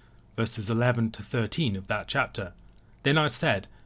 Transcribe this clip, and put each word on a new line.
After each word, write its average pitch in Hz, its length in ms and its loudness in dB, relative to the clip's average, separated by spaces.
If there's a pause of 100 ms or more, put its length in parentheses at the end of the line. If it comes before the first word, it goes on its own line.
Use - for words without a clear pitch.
(360)
verses 113 340 0
eleven 117 400 2
to 107 140 -12
thirteen 113 520 -2
of 95 120 -10
that 104 200 -4
chapter. 107 460 -4 (480)
"Then 139 160 2
I 151 100 2
said, 117 400 2 (180)